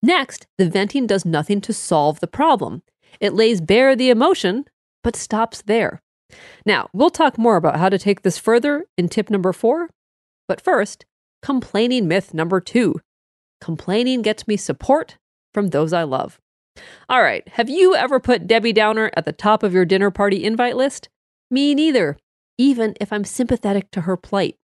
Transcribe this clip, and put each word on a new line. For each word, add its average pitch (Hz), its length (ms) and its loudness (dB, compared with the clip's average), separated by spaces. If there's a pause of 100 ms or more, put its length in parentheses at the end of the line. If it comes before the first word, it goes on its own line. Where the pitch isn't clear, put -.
Next, 302 440 0 (100)
the 185 120 2
venting 202 380 -2
does 196 180 0
nothing 165 360 -2
to 220 120 -8
solve 151 460 0
the 170 80 -6
problem. 185 560 -2 (380)
It 202 120 -2
lays 220 280 2
bare 247 340 4
the 254 140 0
emotion, 233 560 2 (360)
but 233 140 -4
stops - 460 -4
there. 208 400 -2 (640)
Now, 180 280 0
we'll 262 160 4
talk 320 280 0
more 226 180 4
about 160 220 2
how 175 120 2
to 196 80 0
take 202 240 -2
this 185 160 -2
further 285 480 0 (120)
in 180 100 0
tip 196 220 -4
number 190 240 0
four, 320 360 -2 (580)
but - 140 -6
first, 240 440 -2 (360)
complaining 247 680 -2
myth 180 260 -2
number 170 260 -2
two. 220 400 0 (600)
Complaining 226 600 -4
gets 214 260 -4
me 208 100 -2
support - 600 -2 (360)
from 202 160 -2
those 156 240 0
I 170 100 0
love. 135 360 -6 (680)
All 254 140 2
right, 135 280 0
have 233 200 -4
you 359 260 4
ever 254 240 0
put 214 260 -2
Debbie 226 280 2
Downer 214 420 2
at 165 100 -2
the - 60 -6
top 214 320 0
of 196 100 0
your 185 120 4
dinner 190 260 2
party 202 320 -2
invite 233 320 -2
list? 269 320 -4 (420)
Me 277 240 0
neither, 262 440 0 (400)
even 240 420 2
if 208 140 -6
I'm 208 100 -4
sympathetic 202 680 -2
to 185 100 -6
her 180 160 -2
plight. - 460 -4